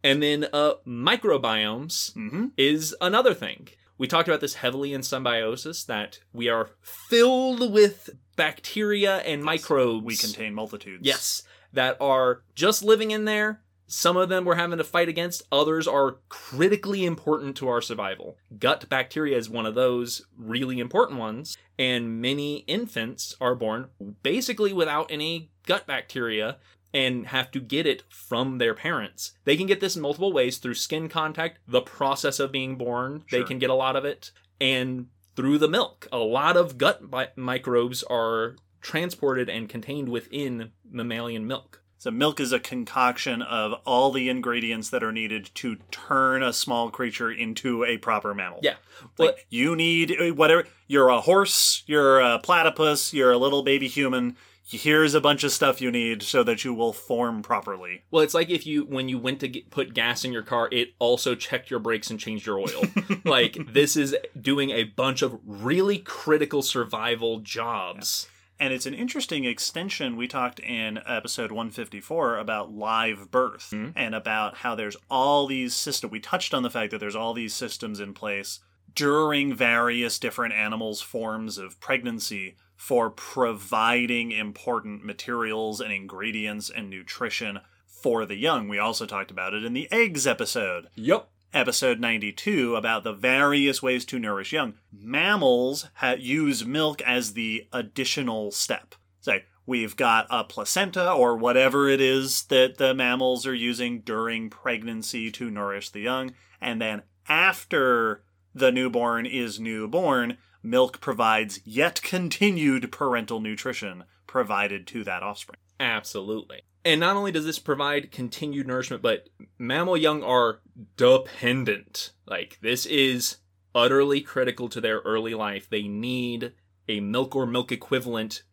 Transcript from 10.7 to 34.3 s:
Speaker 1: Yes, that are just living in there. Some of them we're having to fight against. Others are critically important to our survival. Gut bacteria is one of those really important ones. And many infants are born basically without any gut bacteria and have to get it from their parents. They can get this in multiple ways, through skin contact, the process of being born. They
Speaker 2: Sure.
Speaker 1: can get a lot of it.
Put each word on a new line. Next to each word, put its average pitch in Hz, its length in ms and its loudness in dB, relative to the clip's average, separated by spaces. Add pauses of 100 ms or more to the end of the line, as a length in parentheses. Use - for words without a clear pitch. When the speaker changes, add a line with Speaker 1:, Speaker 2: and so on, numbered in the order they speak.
Speaker 1:
Yes, - 360 -2 (300)
that 131 280 0
are 131 420 4 (120)
just 196 280 2
living 214 300 4
in 214 120 -2
there. 214 380 -2 (240)
Some 175 300 2
of 185 120 4
them 185 160 0
we're 175 120 2
having 170 220 -2
to 160 60 -2
fight 170 240 2
against. 170 340 -4 (100)
Others 156 340 2
are 135 300 2 (120)
critically 196 760 0
important 151 540 -2
to 131 100 -2
our 120 120 2
survival. 98 560 -8 (220)
Gut 131 300 0
bacteria 135 480 0
is 113 120 -2
one 113 180 -4
of 110 80 -4
those 123 480 0 (140)
really 123 440 -4
important 135 400 0
ones. 113 360 -8 (220)
And 120 420 0
many 143 460 -2
infants 131 760 -6
are 127 140 2
born 117 340 -4 (340)
basically 208 500 0
without 156 380 0
any 160 400 -6 (160)
gut 190 200 0
bacteria 120 720 -4 (380)
and 127 320 0
have 127 240 -4
to 135 100 -6
get 139 260 -2
it 131 220 0
from 127 500 -4
their 117 140 2
parents. 143 600 -6 (120)
They 147 120 4
can 190 100 -2
get 190 140 2
this 185 160 -2
in 160 60 -6
multiple 165 300 0
ways, 127 260 0
through 120 160 -6
skin 160 340 -4
contact, 160 580 -4
the 123 160 4
process 135 580 -2
of 135 120 0
being 131 240 -4
born. 127 560 -4
They 123 60 2
Speaker 2:
Sure. 123 80 0
Speaker 1:
can 131 120 -6
get 127 120 0
a 131 40 4
lot 131 220 2
of 135 80 0
it. - 260 -6 (300)